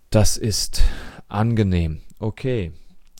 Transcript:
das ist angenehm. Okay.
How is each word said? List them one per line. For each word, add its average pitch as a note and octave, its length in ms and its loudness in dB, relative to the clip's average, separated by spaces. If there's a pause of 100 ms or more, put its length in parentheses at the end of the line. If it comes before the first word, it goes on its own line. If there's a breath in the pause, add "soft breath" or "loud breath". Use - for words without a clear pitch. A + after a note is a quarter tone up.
(100)
das G#2+ 260 4
ist - 460 0 (460 loud breath)
angenehm. G2+ 720 0 (180)
Okay. G#2+ 540 -6 (480)